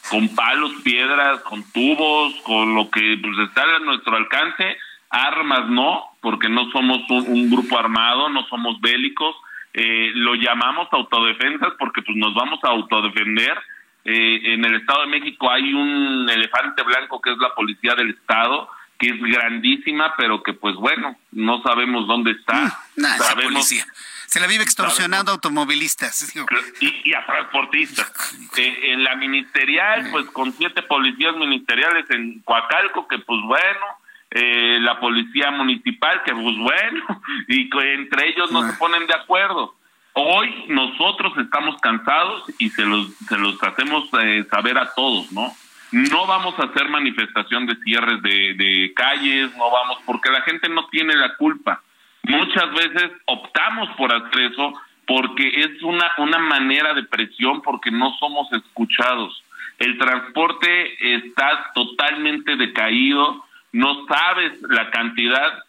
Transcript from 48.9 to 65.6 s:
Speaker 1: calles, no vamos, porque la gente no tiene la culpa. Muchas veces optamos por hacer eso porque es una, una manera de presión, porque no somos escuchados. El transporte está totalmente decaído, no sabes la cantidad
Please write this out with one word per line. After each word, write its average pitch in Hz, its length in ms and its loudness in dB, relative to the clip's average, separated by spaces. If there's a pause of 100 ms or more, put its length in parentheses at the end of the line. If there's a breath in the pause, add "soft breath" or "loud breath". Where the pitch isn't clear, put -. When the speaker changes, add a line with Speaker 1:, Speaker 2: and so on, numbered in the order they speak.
Speaker 1:
calles, 135 600 0
no 120 140 2
vamos, 127 340 2
porque 120 240 -2
la 131 140 2
gente 165 260 -2
no 165 200 -2
tiene 156 260 0
la 131 200 2
culpa. - 460 0 (400 soft breath)
Muchas 208 520 0
veces 175 380 0 (140)
optamos 196 720 -2
por 123 160 2
hacer 117 380 0
eso 143 220 -2 (340 loud breath)
porque 131 400 0 (140)
es 151 200 -2
una, 170 380 0
una 151 180 0
manera 147 560 2
de 135 100 -2
presión, 120 600 -2
porque 131 260 -4
no 123 300 0
somos 143 320 -4
escuchados. 120 920 -2 (360 loud breath)
El 123 180 0
transporte 131 1200 0
está 139 580 0
totalmente 147 840 -2
decaído, 123 880 2 (280 loud breath)
no 139 360 0
sabes 170 460 2 (100)
la 113 280 0
cantidad 120 760 0